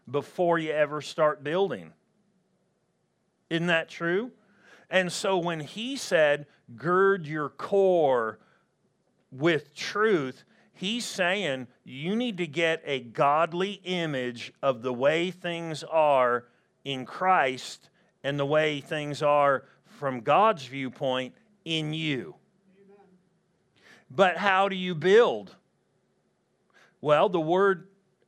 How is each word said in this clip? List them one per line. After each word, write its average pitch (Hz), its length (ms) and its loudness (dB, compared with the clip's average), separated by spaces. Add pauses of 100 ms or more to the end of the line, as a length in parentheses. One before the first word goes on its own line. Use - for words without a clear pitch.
before 165 520 0
you 156 100 -4
ever 151 300 0
start 151 420 0
building. 143 500 -4 (1600)
Isn't 165 160 -2
that 165 220 0
true? 185 420 -4 (600)
And 180 200 2
so 190 280 -2
when 170 220 -4
he 226 360 -10
said, 151 500 0 (300)
"Gird 180 500 0
your 151 220 -6
core 156 920 0 (920)
with 147 440 -2
truth," 190 720 -2 (300)
he's 214 320 -6
saying, 175 640 -2 (140)
"You 147 320 -6
need 233 220 -4
to 175 100 -4
get 160 380 -2
a 139 160 -4
godly 160 840 0
image 143 760 -4
of 131 220 0
the 127 100 -4
way 151 380 0
things 170 540 -8
are 135 640 4 (380)
in 131 220 -6
Christ 151 840 0 (340)
and 143 160 -4
the 143 60 0
way 151 380 2
things 147 400 -6
are 143 420 4 (220)
from 131 340 -6
God's 151 460 2
viewpoint 127 680 -6 (300)
in 156 300 -4
you." 143 400 -6 (1800)
But 170 260 4
how 190 320 2
do 190 80 -4
you 180 180 -4
build? 160 600 4 (1400)
Well, 151 300 4
the 180 100 4
word 180 480 2 (400)